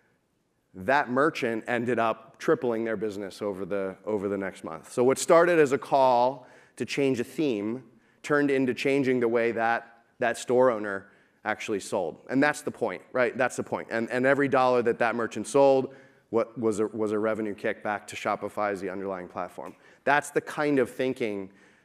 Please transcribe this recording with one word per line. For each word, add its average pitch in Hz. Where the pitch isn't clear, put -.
that 113
merchant 127
ended 120
up 113
tripling 120
their 113
business 101
over 98
the, 95
over 104
the 101
next 95
month. 80
So 123
what 135
started 170
as 139
a 135
call 131
to 123
change 135
a 120
theme 120
turned 143
into 135
changing 131
the 117
way 117
that 113
that 117
store 127
owner 104
actually 104
sold. 92
And 135
that's 147
the -
point, 101
right? 123
That's 123
the 127
point. 90
And, 113
and 123
every 139
dollar 127
that 117
that 113
merchant 110
sold, 135
what 113
was 110
a, 107
was 107
a 107
revenue 107
kickback 104
to 101
Shopify 104
as 95
the 98
underlying 92
platform. 90
That's 139
the 156
kind 147
of 120
thinking 113